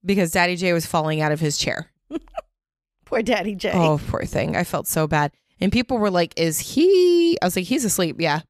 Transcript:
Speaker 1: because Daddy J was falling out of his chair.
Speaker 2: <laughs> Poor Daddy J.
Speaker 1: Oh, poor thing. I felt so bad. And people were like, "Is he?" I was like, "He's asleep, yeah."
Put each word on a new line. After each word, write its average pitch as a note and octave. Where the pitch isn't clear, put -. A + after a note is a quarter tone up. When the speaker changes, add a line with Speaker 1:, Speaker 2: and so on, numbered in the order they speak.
Speaker 1:
because F#3+
Daddy F3+
J F3+
was E3+
falling D#3
out D3+
of D3+
his D3+
chair. -
Speaker 2:
<laughs> D#4
Poor B3
Daddy G#3
J. F#3
Speaker 1:
Oh, D#3+
poor -
thing. -
I F3
felt -
so D#3
bad. D3
And F#3+
people B3
were G#3
like, F3
"Is E3
he?" F4
I -
was F3+
like, F#3
"He's C4
asleep, F3
yeah." D#3